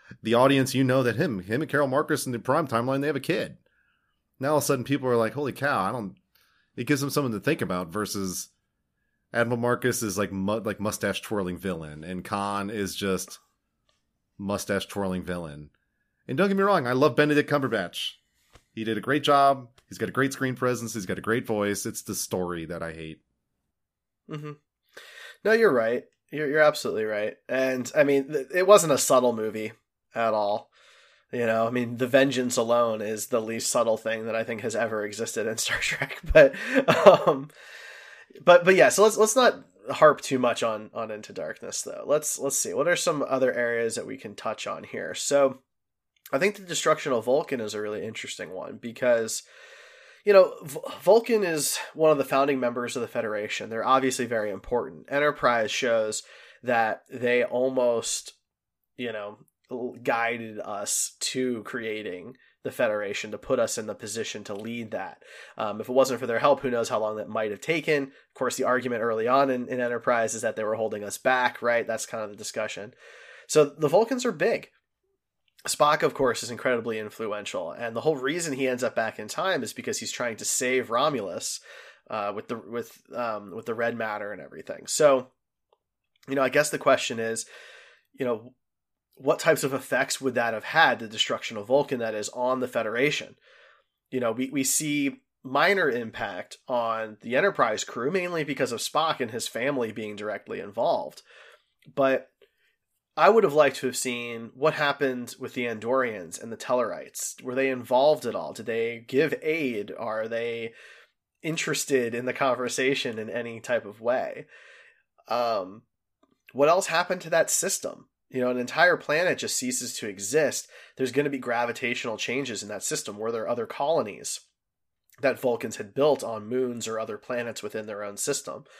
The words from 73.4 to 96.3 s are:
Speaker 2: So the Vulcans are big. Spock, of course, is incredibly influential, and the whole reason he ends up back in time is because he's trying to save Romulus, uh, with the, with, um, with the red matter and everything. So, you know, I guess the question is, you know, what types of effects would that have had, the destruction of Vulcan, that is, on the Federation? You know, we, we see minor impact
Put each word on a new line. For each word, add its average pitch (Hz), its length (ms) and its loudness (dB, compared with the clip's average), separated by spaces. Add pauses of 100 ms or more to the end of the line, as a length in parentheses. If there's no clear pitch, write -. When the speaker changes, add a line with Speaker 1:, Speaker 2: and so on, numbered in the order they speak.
Speaker 2:
So 151 180 6
the 143 220 -2
Vulcans 226 360 4
are 240 80 0
big. 185 380 -2 (960)
Spock, 151 360 2
of 147 100 2
course, 123 300 0
is 113 80 -8
incredibly 117 480 -2
influential, 104 720 -6
and 117 240 -8
the 117 60 -4
whole 156 160 2
reason 147 360 -4
he 131 140 -2
ends 127 160 -2
up 117 140 -2
back 110 240 -2
in 107 80 -10
time 170 340 -2
is 110 100 -8
because 135 260 -6
he's 113 120 -8
trying 120 280 -6
to 104 60 -12
save 127 460 0
Romulus, 117 720 -2 (500)
uh, 104 240 -4
with 107 140 -10
the, 120 80 -6
with, 110 440 -10 (140)
um, 104 400 -6
with 113 120 -12
the 117 80 -4
red 117 220 -2
matter 104 360 -6
and 87 100 -12
everything. - 460 -14
So, 139 400 4 (1000)
you 135 60 -6
know, 139 80 2
I 131 60 2
guess 147 220 2
the 156 80 -4
question 131 420 2
is, 113 260 -4 (720)
you 135 80 -4
know, 120 280 -4 (600)
what 143 240 0
types 160 240 4
of 139 100 0
effects 135 480 -2
would 131 140 -2
that 117 180 0
have 107 120 -6
had, 151 340 4
the 113 80 -10
destruction 110 500 -4
of 101 120 -8
Vulcan, 139 320 2
that 113 160 -4
is, 107 140 -6
on 127 280 -2
the 127 80 -2
Federation? 120 720 -2 (720)
You 131 80 -4
know, 117 140 0
we, 131 180 -4
we 139 140 -2
see 147 560 -2 (240)
minor 160 440 2
impact 110 680 -6 (100)